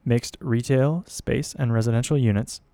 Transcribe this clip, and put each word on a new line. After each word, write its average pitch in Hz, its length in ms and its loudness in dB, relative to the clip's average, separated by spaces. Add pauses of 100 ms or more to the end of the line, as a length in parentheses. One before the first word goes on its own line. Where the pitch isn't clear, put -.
mixed 120 340 0
retail 135 680 0
space - 520 -4
and 120 140 0
residential 117 460 2
units, 110 420 0 (140)